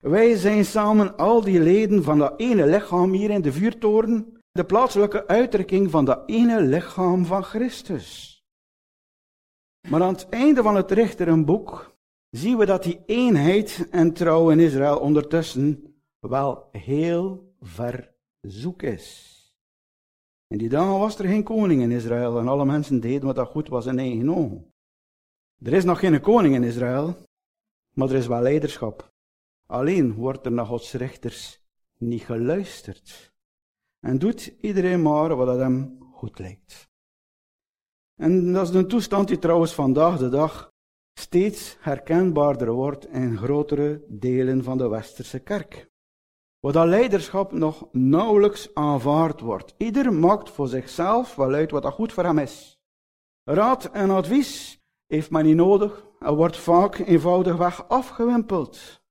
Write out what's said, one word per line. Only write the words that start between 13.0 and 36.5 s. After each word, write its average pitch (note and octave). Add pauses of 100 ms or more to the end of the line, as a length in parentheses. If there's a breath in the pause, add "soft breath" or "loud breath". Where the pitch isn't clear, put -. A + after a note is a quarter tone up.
eenheid G#3
en E3
trouw E3
in D#3
Israël C#3+
ondertussen D3 (240)
wel C3
heel E3+
ver A#2+ (260)
zoek A2+
is. - (1120)
In G#2+
die A2+
dagen F#3
was G#3+
er F#3+
geen G3+
koning G#3
in A#2
Israël A#2+
en A#2
alle C#3
mensen C#3+
deden C3
wat C3+
dat B2
goed D3+
was A#2+
in B2+
eigen B2+
ogen. D#3+ (880)
Er A#2+
is F#3
nog F3
geen D#3
koning G3+
in B2
Israël, B2 (800)
maar C3
er C3
is B2
wel A#2+
leiderschap. C3+ (560)
Alleen C#3
wordt B2+
er B2+
naar A#2
Gods A2+
rechters - (360)
niet A#2
geluisterd. - (680)
En C3
doet G#3+
iedereen F#3
maar D3+
wat B2+
dat B2+
hem C3 (160)
goed -
lijkt. - (1300)